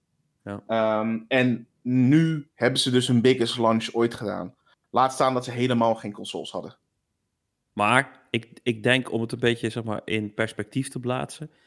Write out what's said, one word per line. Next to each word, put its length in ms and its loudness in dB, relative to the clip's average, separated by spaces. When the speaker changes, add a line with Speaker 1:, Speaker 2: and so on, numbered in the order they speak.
Speaker 1:
Ja. 240 -12
Speaker 2:
Ehm, 600 0
en 400 0
nu 720 2
hebben 260 0
ze 120 0
dus 160 2
hun 140 4
biggest 360 2
launch 360 2
ooit 200 0
gedaan. 420 -8
Laat 240 2
staan 200 2
dat 120 -2
ze 60 -8
helemaal 440 2
geen 160 -10
consoles 400 -10
hadden. 260 -10
Speaker 1:
Maar 560 2
ik, 340 -6
ik 200 -4
denk, 280 2
om 100 -2
het 100 -4
een 80 -8
beetje, 300 0
zeg 140 -6
maar, 220 -6
in 280 -2
perspectief 560 -4
te 100 -10
plaatsen, 520 -6